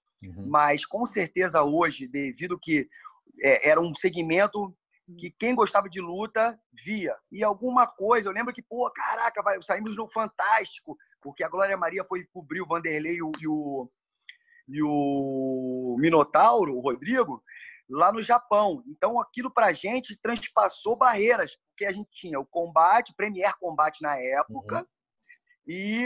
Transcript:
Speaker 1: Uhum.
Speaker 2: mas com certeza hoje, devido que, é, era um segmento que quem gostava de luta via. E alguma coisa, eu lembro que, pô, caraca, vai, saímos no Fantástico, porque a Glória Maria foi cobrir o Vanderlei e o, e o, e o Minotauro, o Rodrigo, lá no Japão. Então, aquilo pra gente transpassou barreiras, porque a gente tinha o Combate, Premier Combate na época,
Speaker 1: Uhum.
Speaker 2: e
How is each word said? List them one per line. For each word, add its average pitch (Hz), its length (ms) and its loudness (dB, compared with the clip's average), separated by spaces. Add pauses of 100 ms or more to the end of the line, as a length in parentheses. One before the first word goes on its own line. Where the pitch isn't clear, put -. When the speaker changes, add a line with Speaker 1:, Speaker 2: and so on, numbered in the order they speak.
(220)
Speaker 1:
Uhum. 95 260 -14
Speaker 2:
mas 147 380 2
com 220 180 -6
certeza 175 600 0
hoje, 147 440 0
devido 143 520 -8
que, 151 280 -2 (540)
é, 135 260 4
era 156 140 6
um 170 140 -4
segmento 180 840 -2 (400)
que 170 140 -14
quem 247 240 -4
gostava 202 340 2
de 170 100 -12
luta 214 560 -4 (160)
via. 147 460 -8 (140)
E 196 120 -6
alguma 233 440 2
coisa, 214 420 0
eu 190 40 -4
lembro 240 200 -6
que, 240 80 -18
pô, 240 300 -6
caraca, 226 500 -4
vai, 202 220 0
saímos 208 340 -4
no 220 100 -6
Fantástico, 208 880 -2 (240)
porque 139 240 -10
a 160 60 -2
Glória 196 260 0
Maria 180 300 -4
foi 180 260 -6
cobrir 165 300 -8
o 170 60 -8
Vanderlei 160 480 -2
e 170 80 -4
o, 156 160 -4
e 156 80 -8
o, 139 440 -4 (760)
e 147 160 -4
o 135 1120 -2
Minotauro, 160 800 4
o - 40 -6
Rodrigo, 139 640 -2 (460)
lá 160 220 4
no 220 100 -2
Japão. 208 640 2
Então, 190 340 -2
aquilo 247 300 -6
pra 208 240 4
gente 226 480 -6
transpassou 220 760 0
barreiras, 226 640 4 (120)
porque - 160 -8
a 196 60 -2
gente 202 200 -10
tinha 156 280 -8
o 139 60 -8
Combate, 170 680 4
Premier 196 440 -2
Combate 156 420 -2
na 147 180 -2
época, 131 600 -2
Speaker 1:
Uhum. 359 60 -8 (840)
Speaker 2:
e 202 380 -4